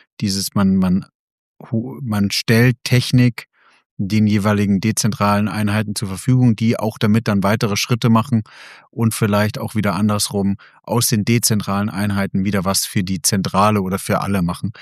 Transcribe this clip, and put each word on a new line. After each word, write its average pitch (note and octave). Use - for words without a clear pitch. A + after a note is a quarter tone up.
dieses, G2
man, F#2+
man, F#2
hu-, A#2+
man G#2
stellt A#2+
Technik B2
den G#2+
jeweiligen G#2
dezentralen G#2
Einheiten G#2+
zur G#2
Verfügung, B2
die A2+
auch -
damit A2+
dann G2+
weitere G2+
Schritte A#2
machen A2+
und A2+
vielleicht G#2
auch -
wieder G2+
andersrum G2+
aus A#2
den G#2+
dezentralen G#2+
Einheiten G2+
wieder G2
was F#2+
für -
die F#2
Zentrale G2+
oder F#2
für -
alle G2
machen. F2